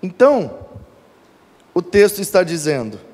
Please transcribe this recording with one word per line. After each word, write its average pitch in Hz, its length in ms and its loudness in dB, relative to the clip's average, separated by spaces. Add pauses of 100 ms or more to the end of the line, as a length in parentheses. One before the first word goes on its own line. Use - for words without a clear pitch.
Então, 190 640 0 (1040)
o 175 80 -2
texto 202 380 2
está 190 240 0
dizendo 147 560 -4 (140)